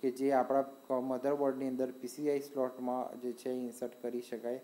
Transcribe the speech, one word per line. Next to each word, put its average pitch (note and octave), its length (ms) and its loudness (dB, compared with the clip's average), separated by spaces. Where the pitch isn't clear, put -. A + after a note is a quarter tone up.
કે C3 100 2
જે C3+ 200 2
આપણા C3+ 300 6
ક-, C3 400 -2
મધરબોર્ડની C3+ 640 2
અંદર B2+ 240 0
પી B2+ 160 -10
સી D3 220 -2
આઈ C#3+ 100 2
સ્લોટમાં B2+ 800 -2
જે B2 120 -4
છે B2 160 -6
ઇન્સર્ટ B2 520 -4
કરી A#2+ 200 -4
શકાય A#2+ 420 -4